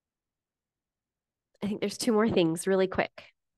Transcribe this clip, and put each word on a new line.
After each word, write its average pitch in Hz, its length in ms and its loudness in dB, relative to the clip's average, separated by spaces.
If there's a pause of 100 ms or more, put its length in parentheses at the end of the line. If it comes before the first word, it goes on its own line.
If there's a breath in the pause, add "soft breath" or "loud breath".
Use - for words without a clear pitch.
(1600)
I 208 60 -6
think 202 120 -6
there's - 180 -6
two 247 140 0
more 214 160 2
things 170 380 2
really 190 200 2
quick. - 380 -6 (340)